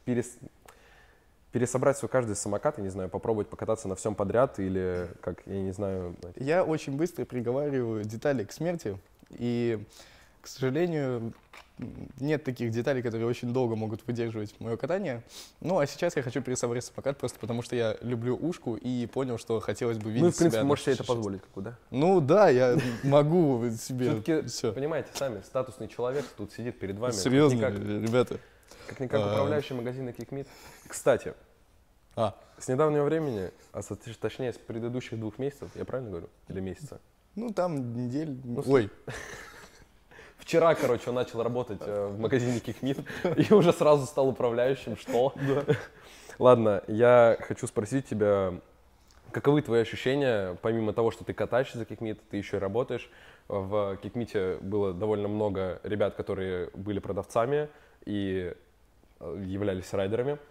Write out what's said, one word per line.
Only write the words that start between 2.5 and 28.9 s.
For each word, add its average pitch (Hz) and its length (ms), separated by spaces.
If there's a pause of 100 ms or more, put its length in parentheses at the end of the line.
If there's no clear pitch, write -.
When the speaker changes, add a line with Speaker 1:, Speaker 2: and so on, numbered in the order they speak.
Speaker 1:
я 104 60
не 95 60
знаю, 95 180
попробовать 104 400
покататься 107 380
на 95 80
всём 104 220
подряд, 110 420
или 92 500 (120)
как, 90 260
я 95 160
не 95 100
знаю. 92 440 (200)
Speaker 2:
Я 156 280
очень 151 320
быстро 151 280
приговариваю 123 800
детали 113 400
к - 80
смерти, 156 460 (320)
и, 120 480 (640)
к - 80
сожалению, 131 840 (840)
нет 147 260
таких 120 280
деталей, 123 280
которые 113 260
очень 120 280
долго 120 200
могут 110 320
выдерживать 113 540
моё 113 160
катание. 139 460 (380)
Ну, 180 180
а 143 80
сейчас - 280
я 147 80
хочу 127 200
пересобрать 123 420
самокат 135 320
просто - 220
потому, 117 240
что - 120
я 113 280
люблю 120 360
ушку 127 380
и 120 300
понял, 127 320
что 113 220
хотелось 117 360
бы 107 140
видеть 120 120
Speaker 1:
Ну, 175 60
и, - 20
в - 60
принципе, 165 240
Speaker 2:
себя 120 40
Speaker 1:
можешь 139 200
себе 139 100
это - 100
Speaker 2:
относящимся. 123 120
Speaker 1:
позволить, 101 240
как - 140
бы, 98 80
да? 117 160 (120)
Speaker 2:
Ну 170 300
да, 165 300
я 123 260 (140)
<laughs> 113 120
могу 143 680
себе 123 400
Speaker 1:
Всё-таки, 135 380
Speaker 2:
всё. 120 260
Speaker 1:
понимаете, 139 400
сами, 120 260
статусный 120 480
человек 131 380 (100)
тут 101 160
сидит 117 260
перед 98 200
вами. 120 140
Speaker 2:
Серьёзно, 127 460
Speaker 1:
Как-никак, 101 240 (280)
Speaker 2:
ребята. 120 280 (480)
Speaker 1:
как-никак 113 360